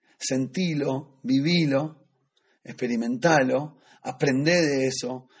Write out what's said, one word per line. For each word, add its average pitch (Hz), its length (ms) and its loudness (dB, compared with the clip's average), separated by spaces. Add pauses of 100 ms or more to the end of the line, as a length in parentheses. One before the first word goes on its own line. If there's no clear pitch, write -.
(180)
sentilo, 135 1080 -4
vivilo, 147 840 0 (560)
experimentalo, 127 1160 0 (220)
aprendé 156 600 0
de 139 260 2
eso, 127 400 -6 (120)